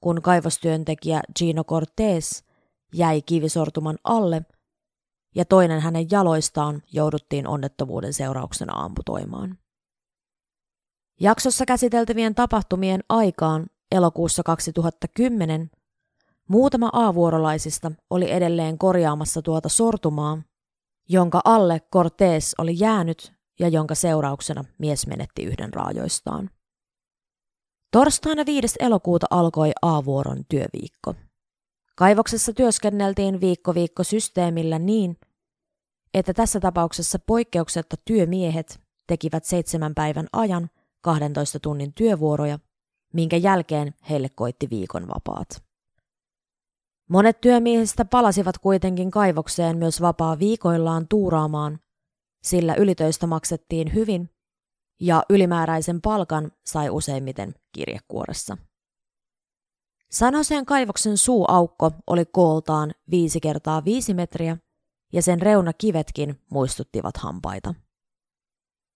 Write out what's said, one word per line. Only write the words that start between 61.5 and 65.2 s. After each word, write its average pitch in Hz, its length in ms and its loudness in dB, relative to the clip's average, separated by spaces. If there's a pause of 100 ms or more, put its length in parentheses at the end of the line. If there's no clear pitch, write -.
oli 175 180 2
kooltaan 156 680 2 (180)
viisi 165 280 2
kertaa 156 460 -2
viisi 226 280 0
metriä 170 440 -4 (560)
ja 175 80 0